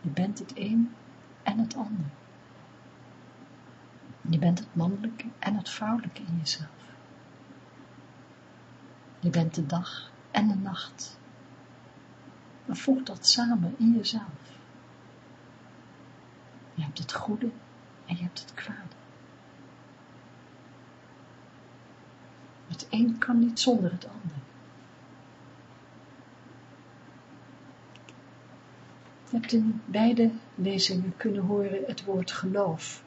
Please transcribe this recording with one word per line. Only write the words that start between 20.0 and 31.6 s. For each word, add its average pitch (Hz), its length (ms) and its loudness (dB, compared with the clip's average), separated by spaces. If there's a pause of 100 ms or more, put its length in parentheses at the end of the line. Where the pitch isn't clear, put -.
Het - 220 -10
een 226 280 4
kan 240 220 4
niet 233 200 4
zonder 202 320 4
het - 160 -8
ander. 156 300 -10 (4000)
Je 233 100 2
hebt - 120 -2
in 220 340 4
beide 226 460 6 (240)
lezingen 190 640 0
kunnen 202 260 0
horen 196 440 0